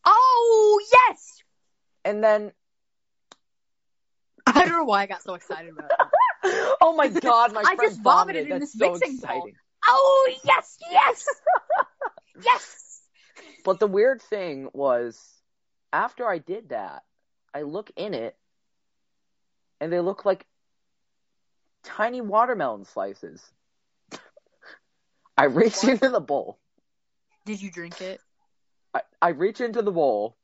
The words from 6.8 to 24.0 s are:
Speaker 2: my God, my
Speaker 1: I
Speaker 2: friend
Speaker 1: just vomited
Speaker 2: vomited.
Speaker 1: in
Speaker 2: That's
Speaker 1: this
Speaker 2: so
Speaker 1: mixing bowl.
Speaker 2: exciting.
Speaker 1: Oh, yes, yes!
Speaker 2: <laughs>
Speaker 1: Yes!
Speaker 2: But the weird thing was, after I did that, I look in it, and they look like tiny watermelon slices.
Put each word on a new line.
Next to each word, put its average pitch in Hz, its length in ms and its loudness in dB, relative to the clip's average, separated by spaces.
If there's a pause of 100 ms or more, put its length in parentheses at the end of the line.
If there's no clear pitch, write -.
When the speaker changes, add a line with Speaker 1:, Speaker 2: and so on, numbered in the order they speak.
Speaker 2:
my 294 120 2
God, 233 460 2
my 214 100 -6
Speaker 1:
I 370 120 2
Speaker 2:
friend 440 140 0
Speaker 1:
just 214 140 -10
vomited - 0 -
Speaker 2:
vomited. 349 400 2
Speaker 1:
in 294 60 -8 (100)
Speaker 2:
That's 285 140 -10
Speaker 1:
this 220 60 -16
Speaker 2:
so 285 140 2
Speaker 1:
mixing 269 240 -6
bowl. - 200 -8
Speaker 2:
exciting. - 180 -12 (320)
Speaker 1:
Oh, 539 440 4 (120)
yes, - 340 0 (140)
yes! 539 340 2 (540)
Speaker 2:
<laughs> - 680 -10
Speaker 1:
Yes! - 560 -4 (640)
Speaker 2:
But 185 160 0
the 214 80 2
weird 226 340 0
thing 160 520 -10
was, 123 460 -2 (720)
after 226 380 -4
I 180 80 -4
did 185 320 -14
that, 95 320 -10 (500)
I 147 120 -10
look 170 320 -12
in 202 180 -10
it, 117 240 -10 (1400)
and 165 100 -8
they 175 100 -2
look 196 220 -6
like 190 220 -2 (1400)
tiny 240 400 -8
watermelon 196 640 -2
slices. 98 580 -12 (680)